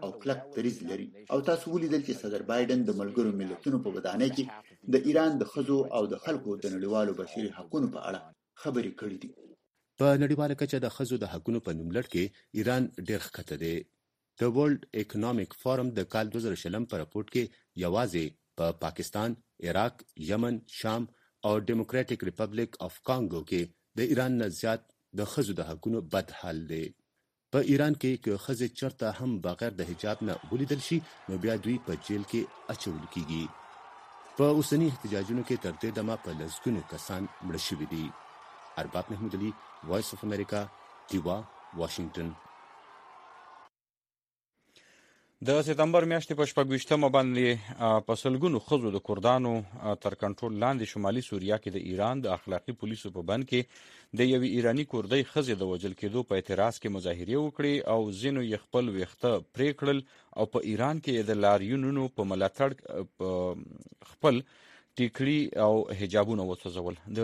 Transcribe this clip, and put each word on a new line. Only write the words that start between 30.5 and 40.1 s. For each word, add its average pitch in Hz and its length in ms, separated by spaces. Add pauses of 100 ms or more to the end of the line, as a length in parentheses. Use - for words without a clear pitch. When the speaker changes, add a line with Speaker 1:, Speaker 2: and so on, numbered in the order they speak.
Speaker 2:
ولیدل 135 260
شي، 170 200 (300)
نو 95 100
بیا 110 180
دوی 113 300
په 92 80
جیل 101 280
کې 117 180 (280)
اچول 82 360 (100)
کیږي. 80 300 (920)
په 139 80
اوسني 151 420
احتجاجونو 110 560
کې 120 200
تر 90 100
دې - 220
دمه 110 220
په - 140
لسګونو 82 500 (100)
کسان 92 320 (240)
مړه 85 100
شوي 78 300
دي. 78 240 (680)
ارباب - 340
محمود 101 240
علي، 104 180 (340)
وایس 98 280